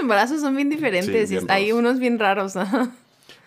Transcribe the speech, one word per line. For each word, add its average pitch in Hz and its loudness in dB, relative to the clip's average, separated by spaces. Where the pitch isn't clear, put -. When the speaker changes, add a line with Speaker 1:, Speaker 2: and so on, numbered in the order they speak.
Speaker 1:
embarazos 240 2
son 277 0
bien 285 0
diferentes. 208 0
Speaker 2:
Sí, 190 -4
bien 180 -2
Speaker 1:
Hay 196 2
Speaker 2:
raros. 233 2
Speaker 1:
unos 240 2
bien 247 0
raros, 196 0
ajá. 226 -2